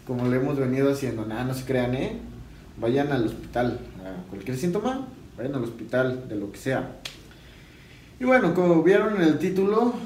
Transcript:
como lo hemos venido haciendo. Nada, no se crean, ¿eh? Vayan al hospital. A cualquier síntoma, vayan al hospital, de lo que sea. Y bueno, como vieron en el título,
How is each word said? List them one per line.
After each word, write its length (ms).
como 200
lo 80
hemos 240
venido 320
haciendo. 340
Nada, 200
no 100
se 100
crean, 300
¿eh? 240
Vayan 340
al 140
hospital. 540
A 260
cualquier 260
síntoma, 520
vayan 180
al 100
hospital, 640
de 80
lo 160
que 60
sea. 380
Y 40
bueno, 300
como 280
vieron 340
en 60
el 160
título, 560